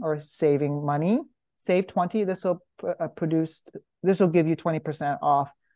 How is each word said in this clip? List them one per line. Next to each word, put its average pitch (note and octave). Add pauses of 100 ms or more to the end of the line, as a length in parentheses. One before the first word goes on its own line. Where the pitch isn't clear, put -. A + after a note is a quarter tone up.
or D#3
saving D3
money, D#3 (400)
save F#3+
twenty, F#3
this F#3
will F3+ (200)
p-, F#3+ (120)
uh, D#3+
produce, D#3+ (400)
this F#3
will G3
give D#3+
you E3
twenty D#3+
percent D3
off. C#3+ (240)